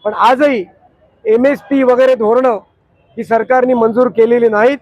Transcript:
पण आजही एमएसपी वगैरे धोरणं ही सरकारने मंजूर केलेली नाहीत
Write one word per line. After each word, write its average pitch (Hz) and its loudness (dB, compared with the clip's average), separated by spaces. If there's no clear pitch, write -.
पण 208 -6
आजही 247 0
एमएसपी 262 0
वगैरे 254 2
धोरणं 226 0
ही 226 -10
सरकारने 247 0
मंजूर 233 0
केलेली 233 0
नाहीत 226 0